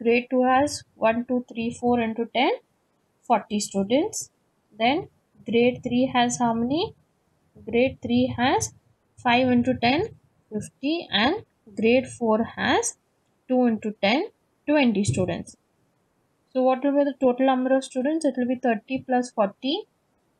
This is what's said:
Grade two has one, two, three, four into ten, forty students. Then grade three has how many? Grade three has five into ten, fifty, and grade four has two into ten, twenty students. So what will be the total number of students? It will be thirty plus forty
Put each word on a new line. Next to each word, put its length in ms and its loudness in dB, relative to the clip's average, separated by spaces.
Grade 280 2
two 140 2
has 400 0
one, 320 0
two, 260 -2
three, 180 -6
four 300 0
into 240 -4
ten, 180 2
forty 380 -2
students. 680 -2
Then 300 0
grade 380 2
three 320 0
has 240 0
how 160 0
many? 400 -2
Grade 300 0
three 380 0
has 340 0
five 260 2
into 260 2
ten, 420 0
fifty, 580 -6
and 340 -2
grade 320 2
four 380 0
has 520 -2
two 180 2
into 260 -2
ten, 260 0
twenty 380 2
students. 520 -4
So 100 0
what 220 2
will 80 2
be 120 4
the 160 -2
total 260 2
number 300 2
of 80 0
students? 400 -4
It 120 0
will 100 -2
be 80 -2
thirty 520 -4
plus 240 -2
forty 520 -4